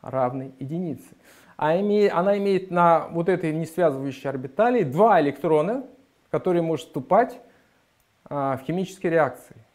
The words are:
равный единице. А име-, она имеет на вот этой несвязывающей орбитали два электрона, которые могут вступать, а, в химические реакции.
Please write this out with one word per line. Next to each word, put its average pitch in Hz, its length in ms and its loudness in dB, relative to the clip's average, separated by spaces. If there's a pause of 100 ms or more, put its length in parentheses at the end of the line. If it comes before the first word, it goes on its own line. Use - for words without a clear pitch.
равный 131 580 -4
единице. 151 480 -8 (480)
А 156 220 0
име-, 202 320 2
она 196 280 0
имеет 196 320 0
на 170 380 4
вот 170 220 -2
этой 170 240 0
несвязывающей 143 760 -2
орбитали 196 540 0
два 175 380 4
электрона, 156 640 0 (440)
которые 170 340 0
могут 165 180 -4
вступать, - 580 0 (840)
а, 139 320 -4
в 127 60 -12
химические 180 500 -4
реакции. 156 420 0 (200)